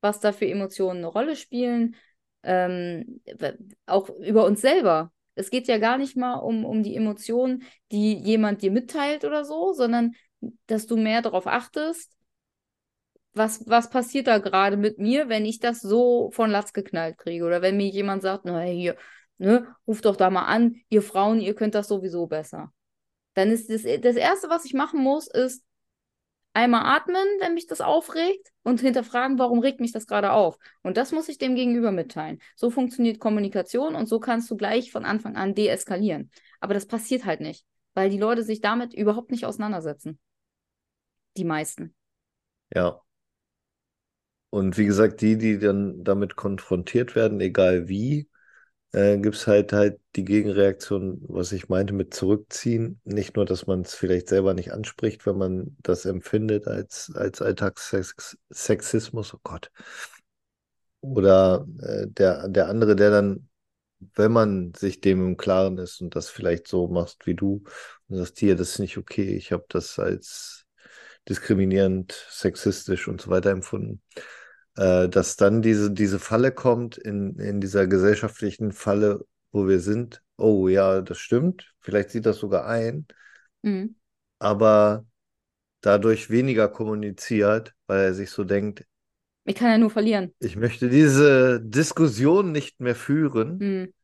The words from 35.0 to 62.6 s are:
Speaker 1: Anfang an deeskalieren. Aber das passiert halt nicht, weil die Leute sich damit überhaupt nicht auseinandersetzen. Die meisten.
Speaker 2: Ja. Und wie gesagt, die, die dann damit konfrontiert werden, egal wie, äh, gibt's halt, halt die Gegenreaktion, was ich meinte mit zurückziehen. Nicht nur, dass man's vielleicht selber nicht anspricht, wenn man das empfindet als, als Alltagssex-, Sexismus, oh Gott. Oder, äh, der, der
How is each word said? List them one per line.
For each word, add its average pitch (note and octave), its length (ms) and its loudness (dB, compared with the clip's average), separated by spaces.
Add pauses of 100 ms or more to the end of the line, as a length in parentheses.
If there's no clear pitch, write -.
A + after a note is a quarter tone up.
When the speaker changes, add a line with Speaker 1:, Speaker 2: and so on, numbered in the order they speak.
Speaker 1:
Anfang G#3+ 320 -4
an G3 180 -4
deeskalieren. F#3+ 760 -2 (300)
Aber G3 140 -4
das G3+ 120 -4
passiert A#3 380 -6
halt D#3+ 160 -4
nicht, - 240 -12 (300)
weil F#3+ 160 2
die G3 80 -4
Leute A3+ 240 0
sich G#3+ 180 -6
damit A#3 340 -4
überhaupt G#3 360 -2
nicht A#3+ 160 -6
auseinandersetzen. E3 720 -8 (1160)
Die F#3+ 80 -6
meisten. D#3+ 500 -6 (800)
Speaker 2:
Ja. F2 260 -2 (1500)
Und F#2+ 280 -2
wie G#2+ 80 4
gesagt, G#2 340 4
die, A2 180 4
die A2 200 0
dann G2 460 0
damit G2 320 -2
konfrontiert G2 800 -4
werden, G#2+ 260 2
egal F#2 480 2
wie, B2+ 400 -4 (640)
äh, G2+ 260 4
gibt's G#2 280 -2
halt, G#2 260 4
halt G#2 280 2 (160)
die G2 80 -4
Gegenreaktion, G2 1040 0
was F2+ 240 -6
ich F#2 160 -8
meinte G2+ 260 0
mit F#2+ 200 -4
zurückziehen. A2 880 -2
Nicht G2+ 320 -6
nur, G2+ 100 2
dass F2+ 220 -4
man's F#2 260 -4
vielleicht F2+ 340 -2
selber F#2+ 260 2
nicht F2+ 180 -6
anspricht, - 540 -6
wenn G2 120 -2
man F#2 440 -4
das F2+ 220 -2
empfindet G#2 600 -2
als, - 480 -10
als G2+ 260 -6
Alltagssex-, - 960 -6 (120)
Sexismus, - 840 -6
oh - 100 -20
Gott. - 260 -14 (1300)
Oder, F#2+ 640 6 (140)
äh, G#2 280 -6
der, F#2+ 400 2
der F#2+ 200 2